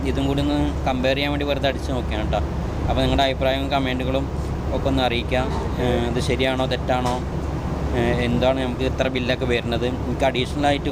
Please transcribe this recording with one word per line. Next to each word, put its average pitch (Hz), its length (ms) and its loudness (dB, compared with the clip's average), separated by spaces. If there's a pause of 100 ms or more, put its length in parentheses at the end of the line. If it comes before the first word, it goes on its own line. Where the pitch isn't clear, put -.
ഇതും 135 180 0
കൂടി 139 160 2
ഒന്ന് 147 140 2 (280)
കമ്പയർ 131 300 2
ചെയ്യാൻ 143 180 0
വേണ്ടി 143 140 -2
വെറുതെ 135 220 0
അടിച്ച് - 260 -4
നോക്കിയാണ് 107 340 -2
ട്ടോ. 104 100 2 (480)
അപ്പോൾ 117 160 0
നിങ്ങളുടെ 135 240 4
അഭിപ്രായവും 135 460 0
കമൻറ്റുകളും 131 520 0 (500)
ഒക്കെ 139 160 0
ഒന്ന് 135 160 2
അറിയിക്കാം. 127 400 0 (360)
ഏഹ്, 120 280 2
ഇത് 123 160 0
ശരിയാണോ 131 460 2
തെറ്റാണോ, 127 420 0 (840)
ഏഹ്, 120 180 2 (120)
എന്താണ് 123 380 2
നമുക്ക് 123 260 -2
ഇത്ര 131 240 0
ബില്ലൊക്കെ 127 380 0
വരുന്നത്. 117 360 0
എനിക്ക് - 400 -2
അഡീഷണൽ 131 400 0
ആയിട്ട് 143 220 0